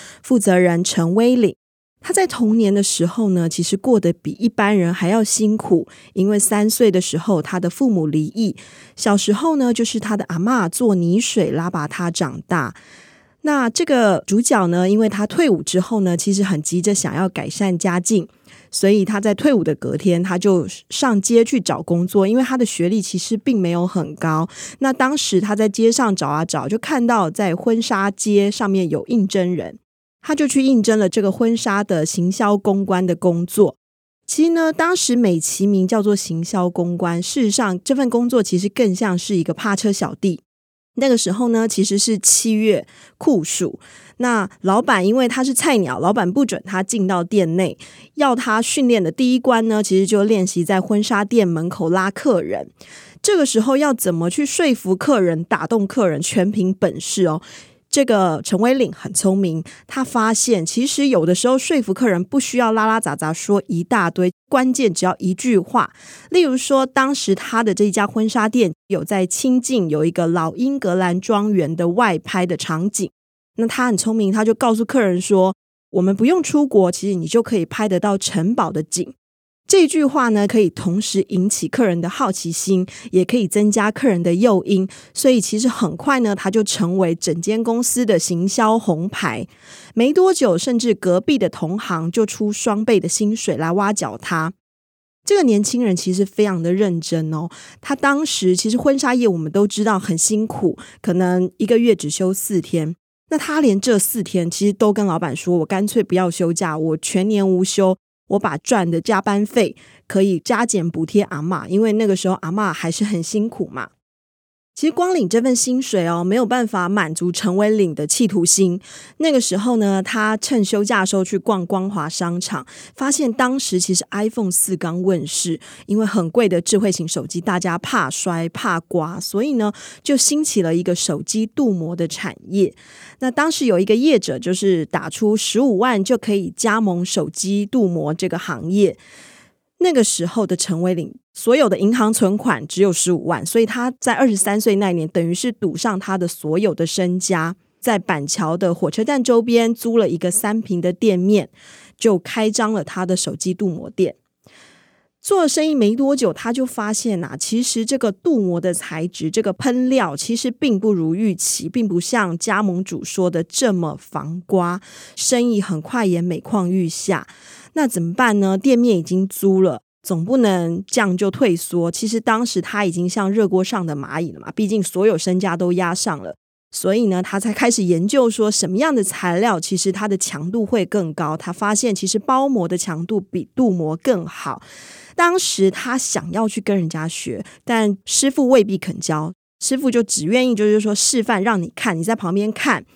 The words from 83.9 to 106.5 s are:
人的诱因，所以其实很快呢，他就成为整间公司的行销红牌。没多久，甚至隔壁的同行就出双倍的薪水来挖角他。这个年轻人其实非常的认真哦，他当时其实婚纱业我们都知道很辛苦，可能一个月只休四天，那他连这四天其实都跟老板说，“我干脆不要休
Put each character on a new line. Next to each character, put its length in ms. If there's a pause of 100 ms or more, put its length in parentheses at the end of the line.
人 140
的 140
诱 280
因， 240 (240)
所 180
以 120
其 160
实 100
很 300
快 220
呢， 160
他 160
就 120
成 360
为 160
整 260
间 220
公 180
司 240
的 140
行 280
销 300
红 320
牌。 380 (480)
没 180
多 180
久， 240
甚 220
至 160
隔 260
壁 200
的 100
同 300
行 320
就 160
出 260
双 320
倍 140
的 100
薪 260
水 220
来 140
挖 200
角 240
他。 380 (720)
这 100
个 60
年 220
轻 200
人 120
其 180
实 100
非 220
常 160
的 100
认 300
真 320
哦， 160 (320)
他 140
当 280
时 320
其 140
实 80
婚 200
纱 180
业 120
我 80
们 160
都 140
知 180
道 140
很 180
辛 300
苦， 320 (240)
可 120
能 440
一 80
个 140
月 160
只 120
休 240
四 300
天， 340 (360)
那 60
他 220
连 220
这 160
四 240
天 280
其 180
实 40
都 220
跟 140
老 100
板 180
说 240
，“我 60
干 220
脆 160
不 100
要 160
休 240